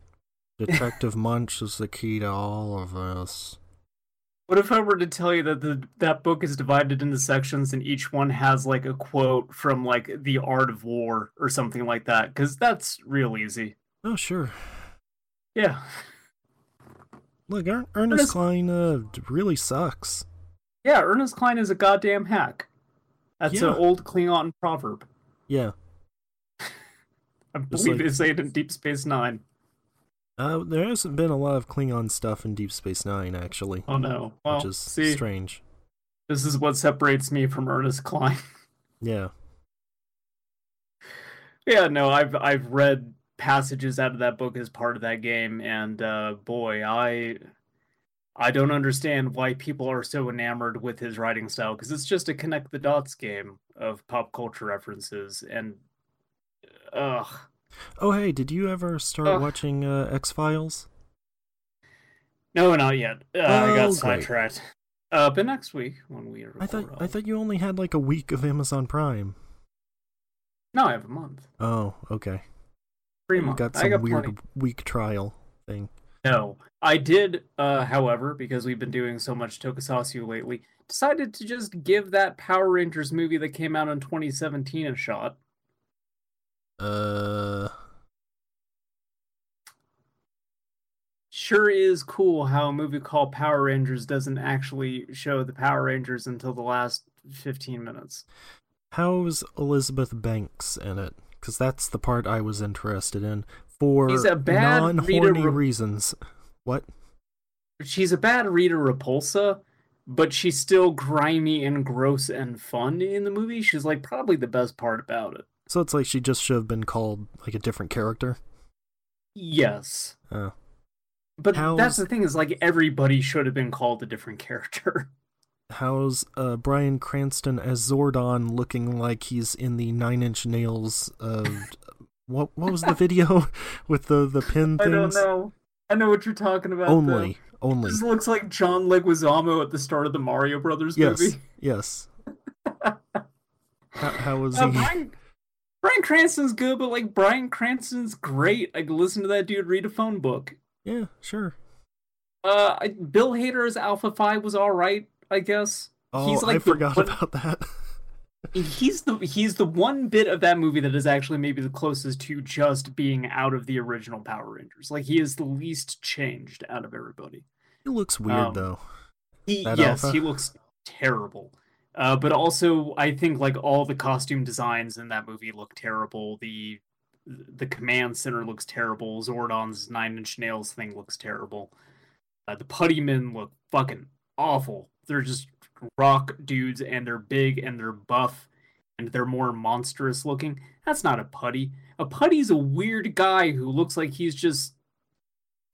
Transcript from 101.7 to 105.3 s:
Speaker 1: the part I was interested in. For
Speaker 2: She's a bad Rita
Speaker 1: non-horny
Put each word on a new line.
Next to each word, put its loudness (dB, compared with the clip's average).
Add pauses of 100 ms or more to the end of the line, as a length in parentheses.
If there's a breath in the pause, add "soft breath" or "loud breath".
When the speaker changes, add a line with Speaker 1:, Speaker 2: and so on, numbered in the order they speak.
Speaker 1:
the -6
part 0
I 0
was -4
interested -4
in. -4 (340 soft breath)
For 6
Speaker 2:
She's 4
a 6
bad 4
Rita 2
Speaker 1:
non-horny 6